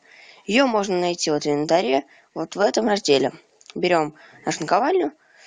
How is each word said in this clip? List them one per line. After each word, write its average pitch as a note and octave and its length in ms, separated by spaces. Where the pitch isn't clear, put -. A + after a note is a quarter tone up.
Ее B3 200
можно G3+ 340
найти F3 300
вот D3 140
в D3+ 40
инвентаре, D3 580
вот E3 220
в F3+ 40
этом A3 280
разделе. C#3+ 440
Берем E3 400
нашу D#3 160
наковальню C#4 500